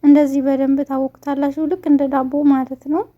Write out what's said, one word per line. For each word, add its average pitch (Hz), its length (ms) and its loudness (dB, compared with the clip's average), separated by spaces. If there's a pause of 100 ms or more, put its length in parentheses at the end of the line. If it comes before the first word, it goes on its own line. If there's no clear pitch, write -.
እንደዚህ 285 380 4
በደንብ 269 420 0
ታወኩታላችሁ 277 800 -4
ልክ 370 200 -6
እንደ 285 220 4
ዳቦ 262 240 -2 (140)
ማለት 262 400 0
ነው። 311 160 -2 (160)